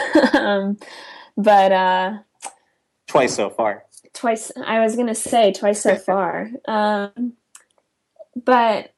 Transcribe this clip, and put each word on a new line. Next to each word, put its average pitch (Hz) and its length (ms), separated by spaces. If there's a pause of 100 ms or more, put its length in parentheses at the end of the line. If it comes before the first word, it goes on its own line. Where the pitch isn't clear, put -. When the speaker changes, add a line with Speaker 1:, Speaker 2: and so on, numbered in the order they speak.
(120)
Speaker 1:
<laughs> 269 220
Um, 202 440 (580)
but, 202 360
uh, 185 460 (880)
Speaker 2:
Twice 135 280
so 101 160
far. 107 340 (300)
Speaker 1:
Twice. 226 380 (140)
I 226 140
was 226 160
gonna 240 180
say 226 380
twice 208 300
so 196 140
Speaker 2:
<laughs> - 140
Speaker 1:
far. 185 400 (160)
Um, 214 680 (1000)
but 240 640